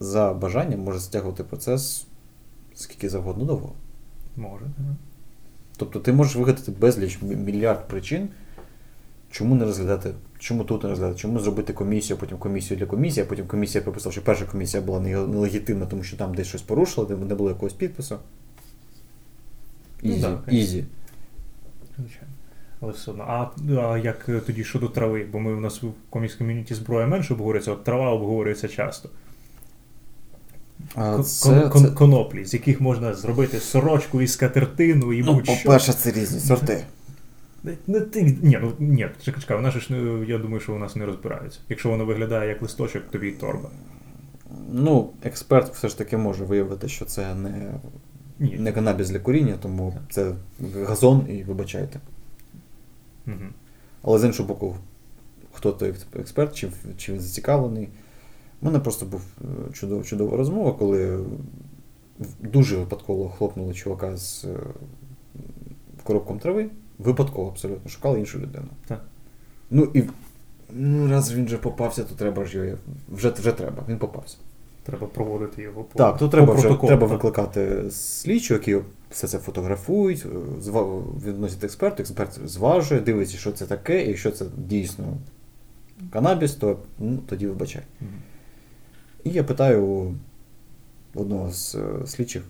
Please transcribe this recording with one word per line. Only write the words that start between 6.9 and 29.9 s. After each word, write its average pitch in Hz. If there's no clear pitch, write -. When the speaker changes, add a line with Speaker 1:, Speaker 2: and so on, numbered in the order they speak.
Speaker 1:
м-, 101
мільярд 101
причин, 160
чому 117
не 120
розглядати, 95
чому 117
тут 107
не 104
розглядати, 92
чому 113
зробити 104
комісію, 101
а -
потім 87
комісію 98
для 95
комісії, 131
а -
потім 98
комісія 101
прописала, 95
що 85
перша 98
комісія 95
була 92
не-, 95
нелегітимна, 101
тому 95
що 92
там 92
десь 92
щось 90
порушили, 120
де 101
не 98
було 98
якогось 95
підпису. 143
Speaker 2:
Ну, 110
Speaker 1:
Ізі, 92
Speaker 2:
да, 90
Speaker 1:
ізі. 98
Speaker 2:
Звичайно. -
Але 110
все -
одно. 104
А, 120
а 117
як, 113
е, 117
тоді 110
щодо 120
трави? 110
Бо 107
ми, 110
у 107
нас 107
в 120
комікс-ком'юніті 113
зброя 113
менше 147
обговорюється, 107
от 101
трава 123
обговорюється 107
часто. -